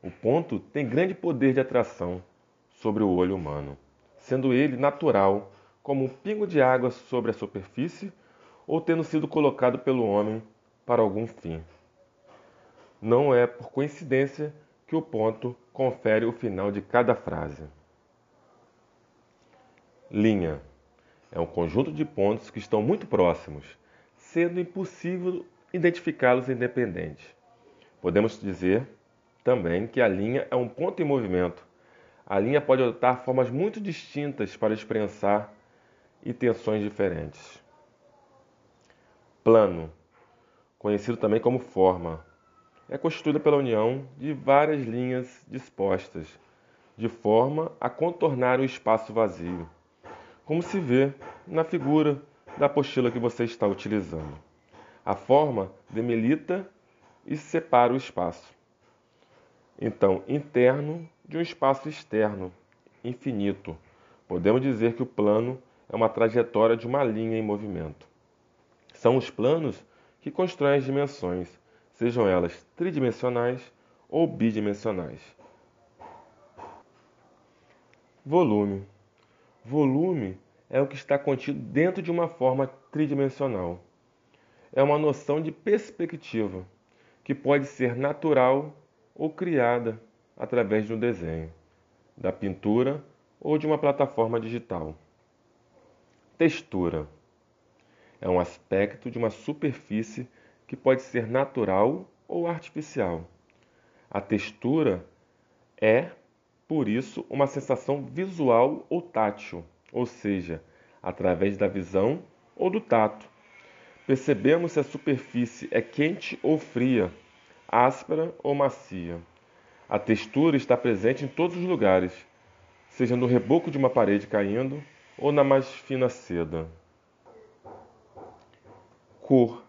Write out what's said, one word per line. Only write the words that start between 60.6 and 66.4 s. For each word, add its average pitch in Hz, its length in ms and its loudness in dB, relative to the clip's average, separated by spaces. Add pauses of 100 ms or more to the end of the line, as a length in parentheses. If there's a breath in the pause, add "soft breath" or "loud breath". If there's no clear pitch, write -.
de 151 120 -10
um - 20 -4
espaço 139 480 -2
externo, 104 640 -4 (500)
infinito. 101 720 -6 (520 soft breath)
Podemos 92 320 2
dizer 117 340 0
que 123 80 -6
o 123 40 -4
plano 110 540 0 (280 soft breath)
é - 80 -8
uma 110 120 2
trajetória 113 680 2